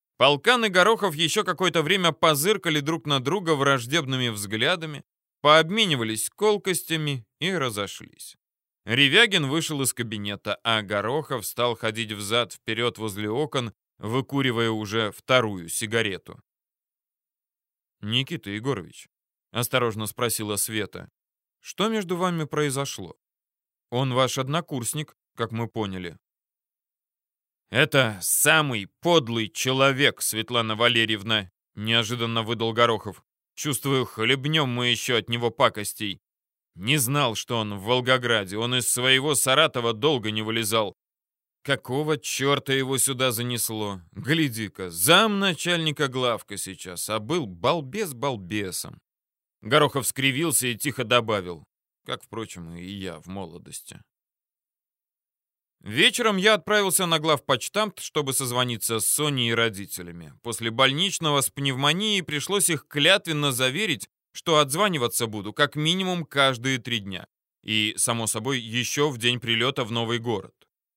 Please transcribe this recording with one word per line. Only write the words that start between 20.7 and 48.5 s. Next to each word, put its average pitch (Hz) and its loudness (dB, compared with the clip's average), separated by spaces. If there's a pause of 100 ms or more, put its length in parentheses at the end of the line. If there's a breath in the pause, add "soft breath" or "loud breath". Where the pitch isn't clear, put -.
«что - -2
между 190 -2
вами 170 0
произошло? 139 -4 (760)
Он 127 0
ваш 131 2
однокурсник, 139 -4 (200)
как 110 -4
мы 113 -4
поняли». 95 -6 (1500)
«Это 123 2
самый 143 2 (140)
подлый 117 2
человек, 131 2
Светлана 110 -2
Валерьевна», 110 2 (240)
неожиданно 113 0
выдал 113 -2
Горохов. 110 0 (320)
«Чувствую, 135 -2
хлебнём 131 0
мы 120 -2
ещё 120 0
от 110 -4
него 120 -2
пакостей. 107 -2 (560)
Не 113 0
знал, 131 2
что 117 -4
он 107 -4
в 95 -10
Волгограде, 117 2
он 120 -2
из 120 0
своего 131 2
Саратова 131 2
долго 113 0
не 110 -2
вылезал. 110 0 (680)
Какого 143 -2
чёрта 135 0
его 135 0
сюда 131 0
занесло? 110 -4 (120)
Гляди-ка, 113 -2
замначальника 170 2
главка 123 -2
сейчас, 90 -10
а 110 -2
был 135 -4
балбес 135 -2
балбесом». 107 -6 (600)